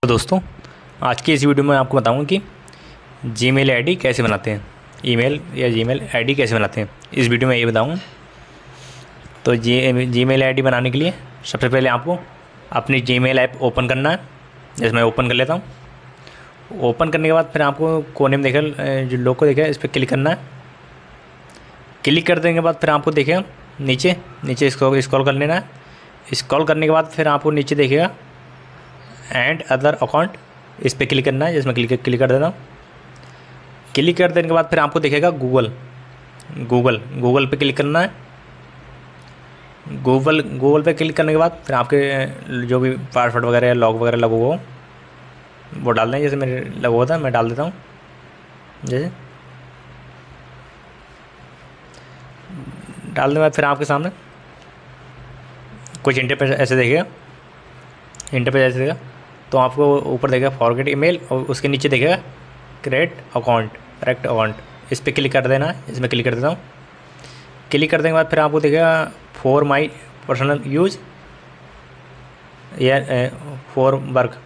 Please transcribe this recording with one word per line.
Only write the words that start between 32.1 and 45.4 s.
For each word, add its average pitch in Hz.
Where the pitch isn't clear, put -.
कर 127
देता 139
हूँ। 185
Click 170
कर 175
देने 165
के 165
बाद 165
फिर 160
आपको 147
दिखेगा 147
Google, 127
Google, 120
Google 135
पे 156
click 139
करना 147
है। 190
Google, 135
Google 147
पे 165
click 156
करने 156
के 156
बाद 165
फिर 139
आपके, 123
अ, 135
जो 123
भी 131
password 123
वगैरह 120
या 123
log 113
वगैरह 117
लगो 113
हो, 139